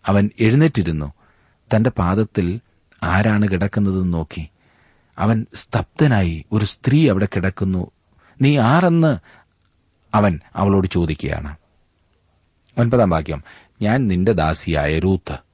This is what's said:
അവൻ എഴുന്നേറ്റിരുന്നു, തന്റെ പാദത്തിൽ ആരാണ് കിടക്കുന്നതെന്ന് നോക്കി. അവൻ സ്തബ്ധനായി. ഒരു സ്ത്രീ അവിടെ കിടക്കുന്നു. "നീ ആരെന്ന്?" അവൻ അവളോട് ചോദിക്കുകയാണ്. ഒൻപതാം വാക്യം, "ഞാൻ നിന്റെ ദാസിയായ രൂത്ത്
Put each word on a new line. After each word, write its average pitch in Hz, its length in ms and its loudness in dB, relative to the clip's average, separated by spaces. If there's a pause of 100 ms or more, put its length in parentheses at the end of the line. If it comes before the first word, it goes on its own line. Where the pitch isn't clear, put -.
അവൻ 101 240 2 (100)
എഴുന്നേറ്റിരുന്നു, 107 720 0 (640)
തന്റെ 113 140 2
പാദത്തിൽ 98 680 -2 (420)
ആരാണ് 104 460 2
കിടക്കുന്നതെന്ന് 95 680 -2
നോക്കി. 78 340 -8 (720)
അവൻ 110 360 0
സ്തബ്ധനായി. 98 1000 -2
ഒരു 107 120 0
സ്ത്രീ 143 440 0
അവിടെ 98 280 0
കിടക്കുന്നു. 92 540 -4 (520)
"നീ 143 160 2
ആരെന്ന്?" 160 600 2 (960)
അവൻ 101 260 2 (160)
അവളോട് 95 320 2
ചോദിക്കുകയാണ്. 76 680 -4 (1200)
ഒൻപതാം 117 320 2
വാക്യം, 80 320 -4 (400)
"ഞാൻ 117 240 0
നിന്റെ 95 260 0
ദാസിയായ 78 680 -2
രൂത്ത് 90 380 -2 (180)